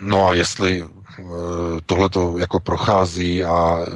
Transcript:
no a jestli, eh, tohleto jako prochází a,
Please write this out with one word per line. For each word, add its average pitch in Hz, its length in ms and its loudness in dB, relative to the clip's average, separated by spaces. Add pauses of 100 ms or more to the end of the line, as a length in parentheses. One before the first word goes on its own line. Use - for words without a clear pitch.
no 98 280 2
a 90 60 2
jestli, 90 500 0
eh, 95 380 -20 (640)
tohleto 90 520 0
jako 90 220 0
prochází 90 840 0
a, 85 340 2 (180)